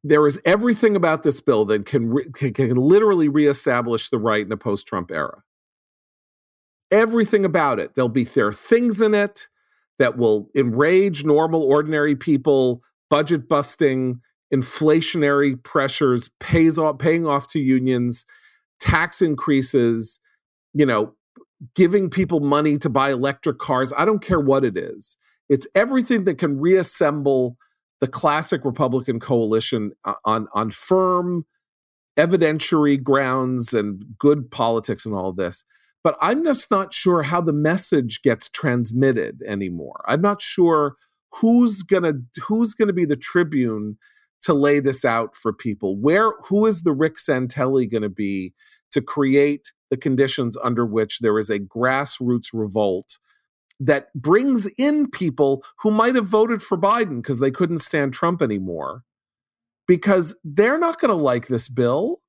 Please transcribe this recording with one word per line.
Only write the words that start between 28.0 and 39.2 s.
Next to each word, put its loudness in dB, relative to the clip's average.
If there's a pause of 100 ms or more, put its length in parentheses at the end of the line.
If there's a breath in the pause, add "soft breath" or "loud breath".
the 0
classic -2
Republican -2
coalition, -2 (140)
uh, -6 (100)
on, -2
on -2
firm 0 (720)
evidentiary 2
grounds 0
and -2 (140)
good 2
politics -2
and -6
all -4
this. -6 (400)
But 0
I'm 0
just -2
not -2
sure 2
how 0
the 0
message 0
gets 0
transmitted -2